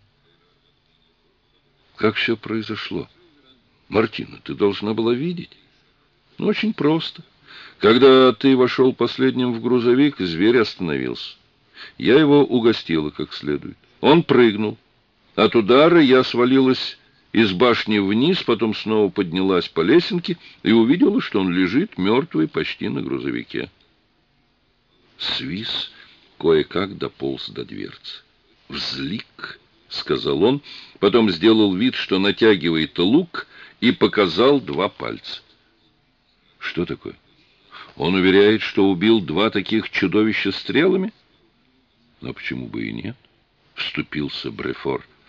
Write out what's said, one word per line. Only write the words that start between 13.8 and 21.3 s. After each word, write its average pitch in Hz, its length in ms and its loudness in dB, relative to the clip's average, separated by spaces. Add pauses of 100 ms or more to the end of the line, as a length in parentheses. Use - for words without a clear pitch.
Он 160 220 6
прыгнул. 110 540 2 (580)
От 107 200 2
удара 139 460 4
я 127 220 4
свалилась 127 760 0 (340)
из 104 200 2
башни 107 480 0
вниз, 113 440 0
потом 110 320 -2
снова 107 340 0
поднялась 92 580 -2
по 80 140 -4
лесенке 170 560 0 (240)
и 104 100 0
увидела, 170 500 2
что - 200 -4